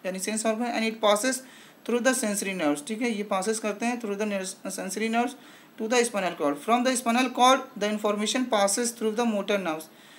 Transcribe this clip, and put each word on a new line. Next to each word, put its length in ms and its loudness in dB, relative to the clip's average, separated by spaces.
यानी 140 -4
सेंस 260 -4
ऑर्गन, 200 0
and 280 -2
it 120 -8
passes 360 4
through 220 2
the 120 0
sensory 400 -2
nerves, 240 0
ठीक 140 -4
है। 100 0
ये 120 -2
पासेस 360 -2
करते 260 -4
हैं 160 -2
through 200 -4
the 120 -2
nerves, 460 -8
sensory 360 -4
nerves 160 2
to 80 -4
the 220 4
spinal 300 -2
cord। 140 2
From 180 4
the 160 0
spinal 260 2
cord, 440 4
the 100 0
information 520 0
passes 480 2
through 220 -2
the 100 0
motor 320 0
nerves। 260 -4